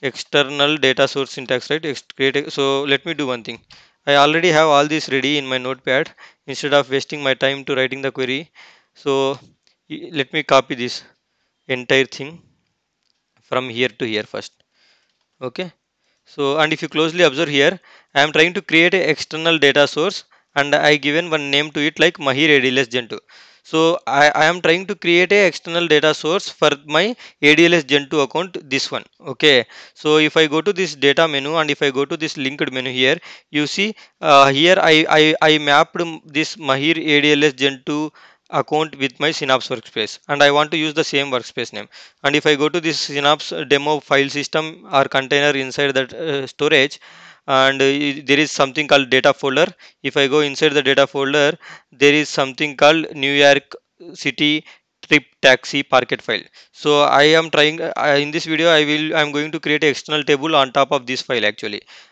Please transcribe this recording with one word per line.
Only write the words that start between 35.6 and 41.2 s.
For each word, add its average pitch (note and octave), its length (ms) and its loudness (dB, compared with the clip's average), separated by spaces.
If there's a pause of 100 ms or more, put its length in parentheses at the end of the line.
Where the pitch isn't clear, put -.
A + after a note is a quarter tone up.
m-, E3 280 -8
this D3+ 300 -6
Mahir D3 420 -2
A D3+ 240 0
D D3 100 4
L D3 120 2
S C#3+ 100 2
Gen C3+ 320 -4
two D3+ 260 -6 (380)
account D3+ 480 -4
with C3+ 200 -6
my D3 120 -2
Synapse C3+ 380 -2
workspace, A2+ 500 -8 (100)
and C#3+ 140 0
I C#3+ 80 6
want D3 220 0
to F3 40 -4
use D#3 160 -4
the D#3 100 -2
same C#3+ 260 -2